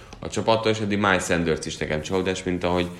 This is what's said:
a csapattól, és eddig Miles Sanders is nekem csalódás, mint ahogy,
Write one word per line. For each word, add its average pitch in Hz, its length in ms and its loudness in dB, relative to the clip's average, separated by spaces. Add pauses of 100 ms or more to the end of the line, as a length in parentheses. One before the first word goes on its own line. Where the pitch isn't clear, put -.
(200)
a - 100 -10
csapattól, 110 420 2
és 107 80 -2
eddig 104 180 0
Miles 98 260 4
Sanders 82 420 0
is 80 120 -8
nekem 76 240 -2
csalódás, 92 420 -2
mint 90 200 -2
ahogy, 87 240 2 (120)